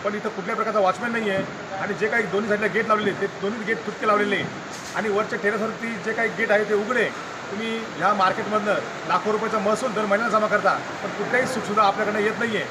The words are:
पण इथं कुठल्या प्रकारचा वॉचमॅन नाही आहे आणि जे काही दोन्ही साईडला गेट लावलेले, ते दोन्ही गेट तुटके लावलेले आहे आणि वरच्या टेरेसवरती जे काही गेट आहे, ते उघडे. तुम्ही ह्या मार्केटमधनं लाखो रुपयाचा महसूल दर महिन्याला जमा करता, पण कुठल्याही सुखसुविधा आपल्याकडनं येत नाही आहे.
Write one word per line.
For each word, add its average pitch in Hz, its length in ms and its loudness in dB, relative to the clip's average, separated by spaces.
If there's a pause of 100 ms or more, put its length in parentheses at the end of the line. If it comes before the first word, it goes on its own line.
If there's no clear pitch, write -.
पण 202 120 0
इथं 208 140 -4
कुठल्या 196 260 -4
प्रकारचा 220 240 2
वॉचमॅन 196 320 2
नाही 220 180 0
आहे 190 140 0 (320)
आणि 185 180 -4
जे 180 140 0
काही 226 160 2
दोन्ही 202 260 0
साईडला 208 180 2
गेट 208 200 0
लावलेले, 208 240 2
ते 196 140 -2
दोन्ही 208 380 -4
गेट 214 140 0
तुटके 214 300 -4
लावलेले 202 280 4
आहे 147 100 -2 (500)
आणि 202 140 0
वरच्या 208 340 0
टेरेसवरती 214 520 0 (100)
जे 220 80 -2
काही 226 240 0
गेट 214 140 2
आहे, 208 120 6
ते 208 100 0
उघडे. 214 300 2 (480)
तुम्ही 226 280 -4 (180)
ह्या 185 160 4
मार्केटमधनं 202 600 2 (340)
लाखो 185 240 2
रुपयाचा 214 280 0
महसूल 214 320 0
दर 208 140 0
महिन्याला 208 340 2
जमा 214 80 2
करता, 196 260 4
पण - 360 -4
कुठल्याही 247 380 0
सुखसुविधा 208 360 0
आपल्याकडनं 208 360 2
येत 208 200 2
नाही 226 180 0
आहे. 147 140 -2